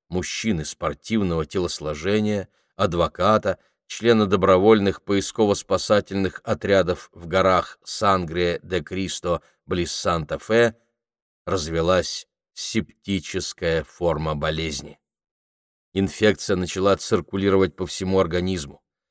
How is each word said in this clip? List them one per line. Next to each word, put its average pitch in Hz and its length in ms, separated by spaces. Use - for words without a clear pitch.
мужчины 87 560
спортивного 85 840
телосложения, 92 1040
адвоката, 92 840
члена 110 400
добровольных 95 760
поисково-спасательных 98 1400
отрядов 95 680
в 85 160
горах 92 560
Сангре-де-Кристо 87 1600
близ 87 260
Санта-Фе, 98 840
развелась 85 800
септическая 90 1300
форма 78 500
болезни. 78 640
Инфекция 98 600
начала 92 400
циркулировать 95 800
по 92 100
всему 95 320
организму. 90 640